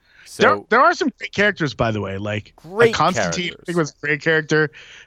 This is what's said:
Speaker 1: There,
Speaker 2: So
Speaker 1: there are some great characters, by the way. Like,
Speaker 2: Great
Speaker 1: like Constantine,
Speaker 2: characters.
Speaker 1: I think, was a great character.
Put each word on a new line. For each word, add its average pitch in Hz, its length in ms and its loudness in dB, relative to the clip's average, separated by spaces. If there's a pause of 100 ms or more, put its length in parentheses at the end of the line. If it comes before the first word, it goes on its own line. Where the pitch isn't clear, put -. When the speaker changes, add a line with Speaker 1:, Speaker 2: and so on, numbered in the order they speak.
(380)
Speaker 1:
There, 214 120 4
Speaker 2:
So 208 200 -2
Speaker 1:
there 233 120 4
are 339 120 4
some 320 240 -4
great - 160 -16
characters, 196 400 0
by 117 180 0
the 107 100 -4
way. 98 160 -8
Like, 104 380 -8
Speaker 2:
Great 208 320 0
Speaker 1:
like 220 80 2
Constantine, 151 540 0
Speaker 2:
characters. - 120 -16
Speaker 1:
I - 40 -20
think, 175 120 -4
was 156 140 -2
a - 140 -14
great 147 160 -2
character. 156 500 0 (340)